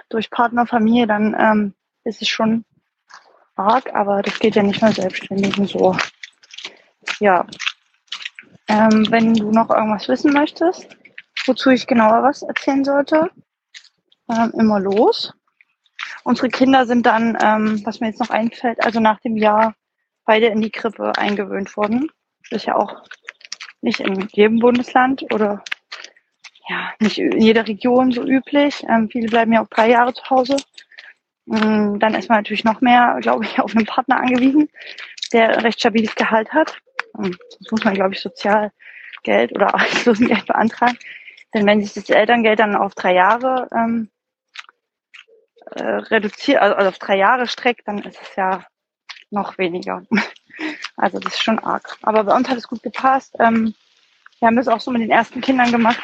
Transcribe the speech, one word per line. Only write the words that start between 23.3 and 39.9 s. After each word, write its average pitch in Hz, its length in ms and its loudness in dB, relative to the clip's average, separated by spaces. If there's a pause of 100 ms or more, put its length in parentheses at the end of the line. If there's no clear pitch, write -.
nicht - 180 -4
in 190 320 -6
jedem 220 280 2
Bundesland 254 640 2 (100)
oder, 208 300 -2 (1040)
ja, - 320 -8
nicht 214 180 0
in - 240 0
jeder 220 260 4
Region 247 440 0
so 240 120 -4
üblich. 269 640 0
Ähm, 226 220 2
viele 226 180 -4
bleiben 226 260 2
ja 220 100 4
auch 214 60 -12
drei 226 200 2
Jahre 240 240 4
zu - 160 -12
Hause. 262 280 2 (920)
Ähm, 214 480 0
dann 220 140 2
ist - 160 -4
man 220 100 4
natürlich 208 240 -6
noch 220 180 0
mehr, 247 400 4
glaube 226 240 0
ich, - 140 -6
<laughs> - 0 -
auf 208 160 -2
einen 226 100 2
Partner - 340 -2
angewiesen, 269 500 2 (640)
der 226 300 2
recht 226 160 0
stabiles 214 360 0
Gehalt 220 380 -2
hat. 311 240 0 (400)
Ähm, 190 180 -4 (140)
sonst - 220 -16
muss 220 120 -2
man, 196 120 2
glaube 190 180 0
ich, - 80 -10
Sozialgeld - 1300 -2
oder - 140 2
<laughs> - 60 0
Arbeitslosengeld 226 720 0